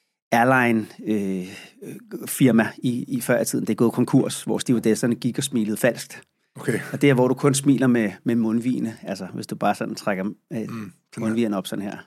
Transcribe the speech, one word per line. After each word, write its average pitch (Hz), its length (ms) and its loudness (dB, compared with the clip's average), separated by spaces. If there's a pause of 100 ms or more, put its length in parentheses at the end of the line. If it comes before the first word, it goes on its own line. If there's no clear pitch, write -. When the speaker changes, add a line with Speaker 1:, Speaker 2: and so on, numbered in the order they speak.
(320)
Speaker 1:
airline, 120 540 4 (200)
øh, 98 400 -2 (800)
firma 113 420 4 (100)
i, 123 300 -4
i 123 120 -4
før 120 200 2
i 113 40 0
tiden. - 220 -4
Det 113 60 -2
er 101 40 0
gået 117 160 4
konkurs, - 500 2
hvor 107 160 -2
stewardesserne 113 560 0
gik 117 240 -4
og 139 60 -4
smilede 107 320 -2
falskt. - 460 -2 (340)
Speaker 2:
Okay. 113 240 -4 (120)
Speaker 1:
Og 139 100 -2
det 143 80 8
er, 131 40 6
hvor 127 140 4
du 131 60 2
kun 139 200 2
smiler 135 320 4
med, 113 260 2 (120)
med 120 100 0
mundvigene. 117 680 -2
Altså, 92 320 -8
hvis 110 120 -8
du - 100 -8
bare 101 180 0
sådan - 200 -6
trækker, 95 300 -4
øh, 104 60 -4 (300)
Speaker 2:
Mm, 107 80 -6
sådan 113 240 -10 (240)
her. 110 40 -8
Speaker 1:
mundvigerne 110 360 0
op 95 100 -4
sådan 104 180 -6
her, 98 120 -10 (100)